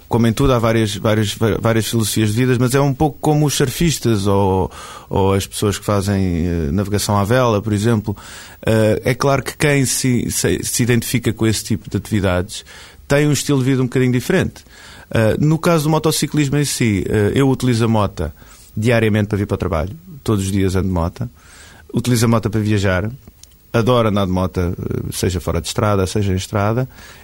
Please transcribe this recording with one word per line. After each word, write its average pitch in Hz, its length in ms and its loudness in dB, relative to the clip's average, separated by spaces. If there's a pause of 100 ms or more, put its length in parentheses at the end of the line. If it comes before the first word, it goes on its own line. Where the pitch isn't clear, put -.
como 117 180 2
em 113 60 4
tudo, 139 200 2
há 123 60 2
várias, 113 380 0
várias, 107 380 0
va-, 110 260 0
várias 113 260 2
filosofias 110 440 0
de 104 40 -4
vidas, 127 240 2
mas 123 160 2
é 139 60 4
um 143 120 2
pouco 139 280 -2
como 151 260 2
os 135 80 -2
surfistas 123 720 0
ou, 98 440 2 (380)
ou 98 240 2
as 98 140 0
pessoas - 320 -2
que - 60 -14
fazem, 95 640 0
eh, 85 260 -2
navegação 101 440 0
à 101 80 2
vela, 117 380 2
por 107 100 -2
exemplo. 104 440 0 (480)
Eh, 110 400 2
é 131 100 0
claro 139 280 0
que - 140 -12
quem 139 300 2
se, 120 440 0
se, - 320 -2
se - 200 -2
identifica 120 500 0
com 113 140 0
esse 107 180 0
tipo - 240 -4
de - 80 -4
atividades 95 680 -2 (440)
tem 147 180 2
um 147 60 2
estilo 139 280 0
de 127 40 0
vida 131 160 2
um 131 60 0
bocadinho 127 260 0
diferente. 127 520 -2 (460)
Eh, 110 280 2
no 156 200 2
caso 165 260 2
do 156 60 0
motociclismo 151 680 0
em 147 80 0
si, 110 440 0
eh, 104 260 2
eu 135 140 4
utilizo 127 360 0
a 113 40 2
moto 98 420 0 (460)
diariamente 107 520 2
para 104 100 0
vir 101 80 0
para 101 80 -2
o 92 40 -4
trabalho. 87 380 -2 (280)
Todos 101 220 0
os 98 40 -2
dias 95 240 0
ando 101 140 0
de 92 40 -2
moto. 87 380 -4 (640)
Utilizo 120 300 0
a 117 40 4
moto 113 220 2
para 107 100 -2
viajar. 101 480 0 (640)
Adoro 117 360 2
andar 101 180 0
de 90 60 -2
moto, 92 260 -2
eh, 90 160 -2 (380)
seja 90 260 -2
fora 85 220 -2
de - 80 -8
estrada, 104 380 0
seja 101 260 -2
em 92 40 0
estrada. 110 520 -2 (360)